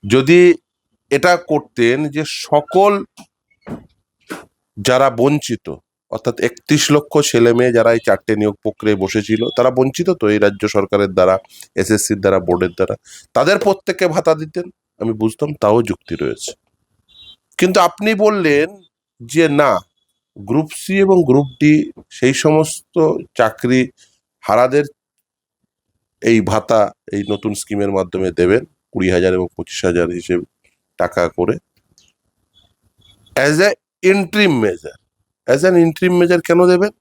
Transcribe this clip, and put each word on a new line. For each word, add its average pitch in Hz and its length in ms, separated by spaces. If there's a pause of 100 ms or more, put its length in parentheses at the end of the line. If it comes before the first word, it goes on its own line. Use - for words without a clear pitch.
যদি 131 360 (720)
এটা 143 260
করতেন 147 600 (120)
যে 151 160
সকল 180 680 (1900)
যারা 127 320
বঞ্চিত, 123 580 (440)
অর্থাৎ - 280
একত্রিশ - 520
লক্ষ 147 300
ছেলে 117 320
মেয়ে 123 200
যারা 117 200
এই 117 120
চারটে 107 300
নিয়োগ 104 260
প্রক্রিয়ায় 104 420
বসেছিল, 110 380 (160)
তারা 123 140
বঞ্চিত 131 380
তো 170 180
এই 104 120
রাজ্য 101 280
সরকারের 101 460
দ্বারা, 92 220 (400)
এসএসসির 101 460
দ্বারা, 95 180
বোর্ডের 90 300
দ্বারা, - 260 (380)
তাদের 156 260
প্রত্যেককে 190 480
ভাতা 165 280
দিতেন, 156 300 (340)
আমি 113 140
বুঝতাম 110 400
তাও 110 300
যুক্তি 92 320
রয়েছে। 65 360 (1080)
কিন্তু 185 220
আপনি 202 340
বললেন 180 540 (540)
যে 139 280
না, 143 220 (680)
গ্রুপ 123 380
সি - 240
এবং 190 240
গ্রুপ 143 240 (120)
ডি 151 140 (360)
সেই 131 240
সমস্ত 156 640 (400)
চাকরি 123 460 (640)
হারাদের 127 420 (1400)
এই 113 200
ভাতা 104 500 (200)
এই 101 180
নতুন 104 240
স্কিমের 101 380
মাধ্যমে 92 400
দেবেন, 90 320 (280)
কুড়ি 95 180
হাজার 92 240
এবং 92 220
পঁচিশ - 300
হাজার 87 240
হিসেবে 87 340 (560)
টাকা 90 280
করে, 90 280 (1800)
as 147 240
a 202 100 (420)
interim 196 500
measure। 90 380 (480)
as 139 160
an 185 120
interim 170 440
measure 175 220
কেন 175 260
দেবেন? 180 340